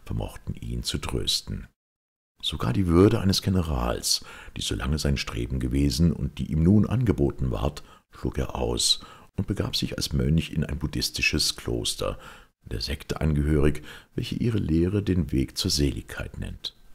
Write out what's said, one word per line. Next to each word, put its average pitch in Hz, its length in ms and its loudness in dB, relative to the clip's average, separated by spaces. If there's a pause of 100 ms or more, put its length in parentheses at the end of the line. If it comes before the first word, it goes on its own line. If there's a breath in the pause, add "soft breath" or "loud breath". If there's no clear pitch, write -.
vermochten - 500 -8
ihn 58 280 -8
zu - 140 -6
trösten. - 720 -4 (720)
Sogar 92 320 0
die 98 120 2
Würde 98 340 8
eines 95 200 2
Generals, 76 800 0 (320 loud breath)
die - 60 -8
so - 140 -4
lange 65 240 -2
sein 69 180 2
Streben 62 440 -4
gewesen 69 520 2
und - 240 -4
die - 160 -4
ihm 78 100 2
nun 101 240 8
angeboten 73 640 2
ward, 58 320 -2 (280 loud breath)
schlug - 260 -6
er - 180 -4
aus - 460 0 (380 loud breath)
und 95 80 -4
begab - 280 -2
sich - 220 -2
als - 160 -4
Mönch 71 380 2
in - 120 -2
ein 73 160 -4
buddhistisches - 800 -2
Kloster, 55 600 -4 (480 loud breath)
der - 160 -6
Sekte - 400 -4
angehörig, 73 600 4 (320 loud breath)
welche - 200 -4
ihre 110 240 0
Lehre 90 440 2
den 90 300 0
Weg 65 240 0
zur - 140 -2
Seligkeit - 680 -2
nennt. - 380 -10 (180)